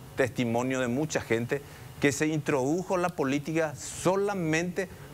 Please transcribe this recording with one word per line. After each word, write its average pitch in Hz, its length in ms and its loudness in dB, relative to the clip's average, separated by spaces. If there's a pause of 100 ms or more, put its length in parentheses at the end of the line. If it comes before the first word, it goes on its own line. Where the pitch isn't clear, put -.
(160)
testimonio 123 640 2
de 127 80 2
mucha 139 320 0
gente, 120 420 0 (380)
que 143 140 4
se 156 140 2
introdujo 156 680 0
en 180 60 2
la 175 80 2
política 151 680 0
solamente 180 1120 0 (260)